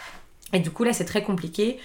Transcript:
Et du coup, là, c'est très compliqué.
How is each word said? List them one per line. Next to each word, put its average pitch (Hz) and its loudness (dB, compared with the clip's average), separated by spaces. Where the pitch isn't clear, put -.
Et 185 6
du 165 0
coup, - 0
là, 233 4
c'est 180 0
très 208 0
compliqué. 208 0